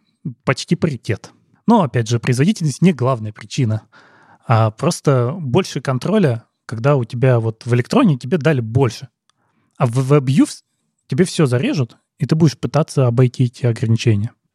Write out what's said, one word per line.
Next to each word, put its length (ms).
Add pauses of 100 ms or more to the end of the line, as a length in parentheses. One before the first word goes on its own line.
(440)
почти 320
паритет. 560 (340)
Но, 160
опять 260
же, 100
производительность 640
не 100
главная 400
причина, 500 (640)
а 240
просто 680
больше 420
контроля, 640 (220)
когда 300
у 80
тебя 360
вот 240
в 100
Электроне 440
тебе 200
дали 220
больше. 480 (680)
А 100
в 60
веб-вью 540
вс-, 160 (440)
тебе 180
всё 220
зарежут, 500 (220)
и 80
ты 80
будешь 240
пытаться 480
обойти 380
эти 220
ограничения. 640 (220)